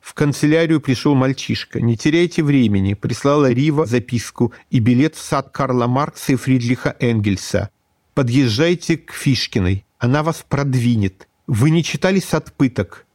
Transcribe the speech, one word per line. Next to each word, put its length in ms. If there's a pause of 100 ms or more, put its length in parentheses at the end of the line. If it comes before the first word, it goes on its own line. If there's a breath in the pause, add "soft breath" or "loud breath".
В 120
канцелярию 680
пришел 320
мальчишка. 680
"Не 160
теряйте 460
времени", 500
прислала 580
Рива 360
записку 640 (160 loud breath)
и 100
билет 360
в 80
сад 300
Карла 340
Маркса 460
и 40
Фридриха 640
Энгельса. 720 (420)
"Подъезжайте 840
к 140
Фишкиной, 760 (120)
она 240
вас 240
продвинет. 840 (180)
Вы 240
не 120
читали 380
"Сад 320
пыток"?" 640